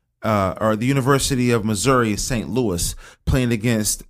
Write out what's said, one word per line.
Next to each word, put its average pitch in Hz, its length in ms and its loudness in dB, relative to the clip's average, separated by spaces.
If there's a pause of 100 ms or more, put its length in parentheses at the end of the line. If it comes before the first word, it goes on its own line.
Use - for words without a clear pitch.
(240)
uh, 101 360 2
or 110 160 2
the 107 120 -2
University 131 640 2
of 113 140 2
Missouri, 110 520 2
Saint 101 320 -6
Louis, 98 460 -2 (300)
playing 127 260 2
against 110 580 0